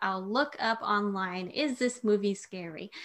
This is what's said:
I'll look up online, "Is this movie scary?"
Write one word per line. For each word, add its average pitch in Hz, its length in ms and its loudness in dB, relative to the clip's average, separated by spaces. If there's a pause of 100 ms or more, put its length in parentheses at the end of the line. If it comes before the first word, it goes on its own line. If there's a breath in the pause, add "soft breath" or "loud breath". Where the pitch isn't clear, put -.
I'll 190 200 0
look 254 380 2
up 226 220 2
online, 190 640 0
"Is 285 300 0
this 247 260 0
movie 208 300 4
scary?" 175 560 -10 (140 loud breath)